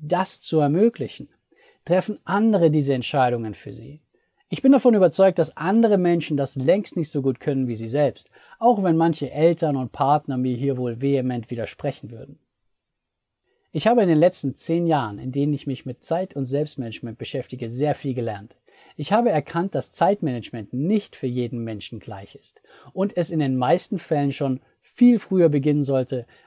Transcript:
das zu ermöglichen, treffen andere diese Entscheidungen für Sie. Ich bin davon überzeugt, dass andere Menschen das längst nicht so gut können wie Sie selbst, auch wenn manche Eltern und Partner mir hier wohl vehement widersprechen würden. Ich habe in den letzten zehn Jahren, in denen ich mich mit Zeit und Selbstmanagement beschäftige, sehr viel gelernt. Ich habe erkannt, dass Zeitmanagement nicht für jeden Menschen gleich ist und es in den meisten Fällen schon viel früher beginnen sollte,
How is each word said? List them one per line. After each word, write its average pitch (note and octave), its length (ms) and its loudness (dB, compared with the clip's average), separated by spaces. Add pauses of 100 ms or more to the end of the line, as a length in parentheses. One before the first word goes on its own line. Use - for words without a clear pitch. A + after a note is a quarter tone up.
das F3 400 -4
zu D#3+ 160 0
ermöglichen, D3+ 720 0 (560)
treffen F#3 380 0
andere G3 460 4
diese C#3+ 220 2
Entscheidungen B2 640 -2
für - 180 -16
Sie. A#2+ 300 -18 (480)
Ich - 120 -4
bin C4+ 80 6
davon B3+ 240 6
überzeugt, F#3+ 460 4
dass D3+ 160 -2
andere G#3 420 2
Menschen E3+ 380 0
das C#3 180 -2
längst E3 420 0
nicht D#3+ 120 -2
so C#3 140 -2
gut C3 180 -2
können C3+ 260 -2
wie A#2+ 80 -6
Sie A2+ 140 -8
selbst, C3+ 420 -2 (300)
auch A3+ 240 4
wenn E3 120 2
manche D#3+ 360 0
Eltern D#3+ 420 2
und C3 160 -4
Partner C#3+ 460 0
mir B2+ 180 -2
hier C3 220 -2
wohl B2 240 -4
vehement B2+ 500 -2
widersprechen A#2 640 -8
würden. C#3 260 -18 (1300)
Ich E3 160 0
habe A#3+ 140 6
in F#3 60 4
den D#3 100 4
letzten D3+ 360 2
zehn E3+ 320 -2
Jahren, A#2+ 320 0
in B2+ 140 -8
denen C#3+ 220 0
ich - 120 -8
mich C3+ 200 -8
mit - 180 -12
Zeit F3+ 320 -4
und C3+ 80 -4
Selbstmanagement B2 720 -6
beschäftige, B2 500 -8
sehr C3+ 280 -2
viel C3+ 180 -6
gelernt. A2 420 -8 (400)
Ich D#3 160 -6
habe A#3 180 2
erkannt, E3+ 440 -2
dass C3 160 -4
Zeitmanagement B2+ 840 -2
nicht F3+ 440 -2
für C3+ 100 -6
jeden A#2+ 380 -4
Menschen A2 340 -10
gleich G2+ 380 -16
ist - 240 -20 (320)
und G3+ 240 -2
es E3+ 140 -2
in D#3+ 100 0
den C3 160 0
meisten D#3+ 420 0
Fällen C#3+ 320 0
schon C3+ 300 -4 (220)
viel A#3+ 360 4
früher F3+ 300 2
beginnen D3 340 2
sollte, C3 440 -2 (200)